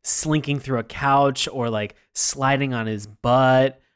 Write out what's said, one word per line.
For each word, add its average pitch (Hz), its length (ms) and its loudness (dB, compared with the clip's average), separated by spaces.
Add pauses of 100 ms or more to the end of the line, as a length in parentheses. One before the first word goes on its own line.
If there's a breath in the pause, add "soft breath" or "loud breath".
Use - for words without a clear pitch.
slinking 143 540 0
through 131 200 -4
a 113 60 -6
couch 139 680 0
or, 120 180 -4
like, 107 260 -4 (200 soft breath)
sliding 135 580 0
on 113 140 -4
his 104 180 -6
butt 131 760 2 (140)